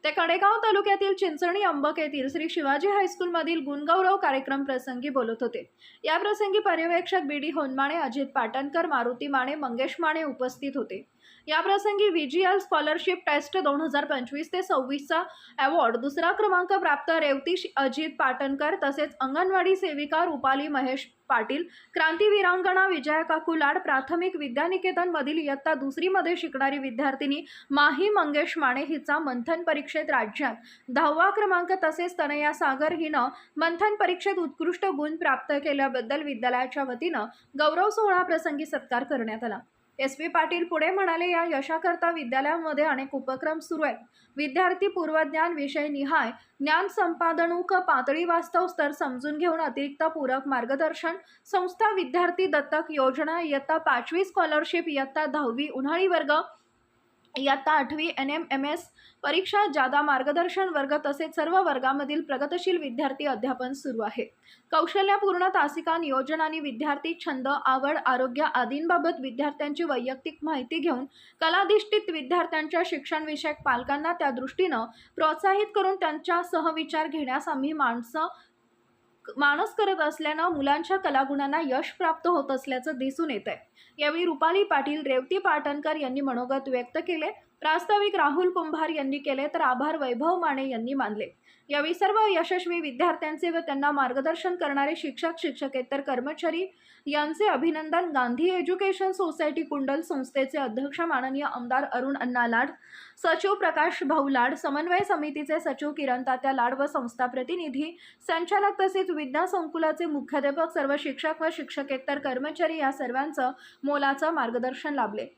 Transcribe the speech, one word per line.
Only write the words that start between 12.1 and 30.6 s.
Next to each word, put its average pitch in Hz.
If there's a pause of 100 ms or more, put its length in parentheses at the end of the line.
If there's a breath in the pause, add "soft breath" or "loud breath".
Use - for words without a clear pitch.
स्कॉलरशिप 330
टेस्ट 294
दोन 285
हजार 285
पंचवीस 285
ते 359
सव्वीसचा 285 (340 loud breath)
अवॉर्ड 262
दुसरा 285
क्रमांक 392
प्राप्त 330
रेवतीश 311
अजित 277 (100)
पाटणकर, 277
तसेच 285
अंगणवाडी 370
सेविका 311
रुपाली 277
महेश 269 (180)
पाटील, 254 (300 loud breath)
क्रांती 330
वीरांगणा 381
विजया 311
काकू 320
लाड, 302
प्राथमिक 339
विद्यानिकेतन 349
मधील 302
इयत्ता 294
दुसरी 277
मध्ये 359
शिकणारी 277
विद्यार्थिनी 269 (260 loud breath)
माही 294
मंगेश 320
माने 269
हिचा 294
मंथन 302
परीक्षेत 311
राज्यात 233 (340 loud breath)